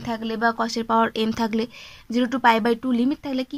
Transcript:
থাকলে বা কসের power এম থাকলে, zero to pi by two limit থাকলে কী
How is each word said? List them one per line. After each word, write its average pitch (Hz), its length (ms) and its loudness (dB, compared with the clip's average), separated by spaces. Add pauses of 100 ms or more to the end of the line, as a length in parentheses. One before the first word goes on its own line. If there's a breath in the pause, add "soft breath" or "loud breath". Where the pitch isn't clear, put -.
থাকলে 226 320 -6
বা 233 80 4 (100)
কসের 233 320 -2
power 226 160 4 (140)
এম 220 100 0 (100)
থাকলে, 220 220 0 (500 loud breath)
zero 247 200 2
to 269 120 0
pi 233 200 6
by 233 160 4
two 262 180 -2
limit 269 260 0
থাকলে 262 260 -4
কী 285 60 -8